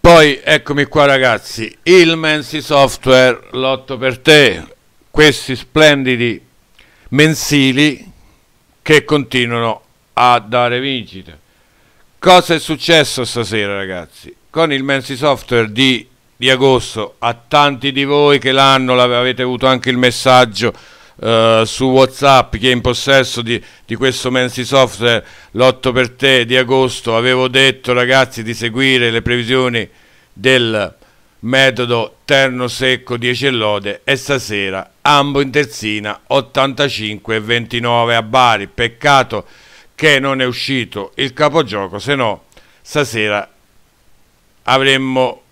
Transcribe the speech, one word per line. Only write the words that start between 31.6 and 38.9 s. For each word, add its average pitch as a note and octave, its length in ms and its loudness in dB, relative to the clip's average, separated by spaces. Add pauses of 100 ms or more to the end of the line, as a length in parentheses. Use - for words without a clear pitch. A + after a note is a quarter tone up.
terno C3 440 0
secco B2 480 -4
dieci B2 300 -4
e C#3 40 0
lode G#2 540 -4
e C#3 120 -2
stasera G2+ 760 -6 (100)
ambo C#3+ 380 0
in C#3 100 -2
terzina G#2+ 760 -6
ottantacinque B2 1080 -4
e A2 40 -4
ventinove A#2 760 -2
a A2+ 80 0
Bari. A2 460 0
Peccato A#2+ 800 -2 (480)